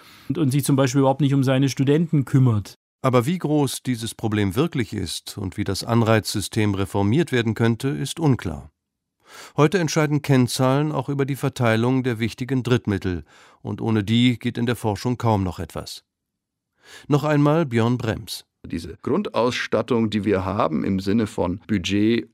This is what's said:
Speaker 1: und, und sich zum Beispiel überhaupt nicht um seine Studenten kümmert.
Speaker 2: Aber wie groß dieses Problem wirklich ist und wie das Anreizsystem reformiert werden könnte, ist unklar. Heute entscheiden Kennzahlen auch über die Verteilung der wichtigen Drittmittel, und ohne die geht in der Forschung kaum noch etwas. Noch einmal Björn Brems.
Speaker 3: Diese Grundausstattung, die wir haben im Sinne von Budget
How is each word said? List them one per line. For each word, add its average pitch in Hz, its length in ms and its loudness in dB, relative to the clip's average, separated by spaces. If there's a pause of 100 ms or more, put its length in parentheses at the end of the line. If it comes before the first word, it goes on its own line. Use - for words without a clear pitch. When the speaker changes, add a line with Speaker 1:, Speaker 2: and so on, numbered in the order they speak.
(280)
Speaker 1:
und, 139 100 -4
und 147 120 2
sich 139 140 0
zum 147 120 4
Beispiel 135 240 2
überhaupt 135 200 4
nicht 139 140 2
um 139 100 2
seine 135 240 2
Studenten 143 560 2
kümmert. 120 500 2 (280)
Speaker 2:
Aber 123 220 4
wie 170 140 -2
groß 147 440 0
dieses 113 320 -4
Problem 104 420 0
wirklich 143 360 -2
ist 92 460 -8
und 98 180 -8
wie 104 80 -4
das 95 200 -4
Anreizsystem 110 880 2
reformiert 101 580 0
werden 113 220 0
könnte, 117 340 0
ist 147 300 -6
unklar. 87 520 -2 (840)
Heute 156 220 2
entscheiden 151 440 0
Kennzahlen 135 680 2
auch 135 160 -6
über 139 180 -2
die 135 100 -6
Verteilung 123 680 0
der 120 180 -4
wichtigen 120 420 -4
Drittmittel, 98 600 0 (360)
und 107 200 -8
ohne 110 240 0
die 120 340 2
geht 120 180 -6
in 120 100 -2
der 120 100 -2
Forschung 113 420 -4
kaum 110 240 2
noch 90 160 -4
etwas. - 460 -12 (1040)
Noch 143 160 2
einmal 151 420 2
Björn 117 320 0
Brems. 110 460 -6 (200)
Speaker 3:
Diese - 380 -10
Grundausstattung, 113 1080 -2
die 101 140 -2
wir 92 200 2
haben 104 400 -2
im 98 160 0
Sinne 101 260 0
von 90 400 -4
Budget 104 680 0